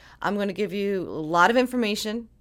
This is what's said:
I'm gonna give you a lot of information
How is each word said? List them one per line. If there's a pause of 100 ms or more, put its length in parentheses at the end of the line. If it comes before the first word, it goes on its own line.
(220)
I'm
gonna
give
you
a
lot
of
information (120)